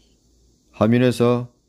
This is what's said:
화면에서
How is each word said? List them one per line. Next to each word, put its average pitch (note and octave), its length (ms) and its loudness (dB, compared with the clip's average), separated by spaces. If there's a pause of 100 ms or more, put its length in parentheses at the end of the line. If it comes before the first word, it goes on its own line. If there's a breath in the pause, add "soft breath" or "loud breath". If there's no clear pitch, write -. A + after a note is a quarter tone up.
(720)
화면에서 A#2+ 800 0 (160)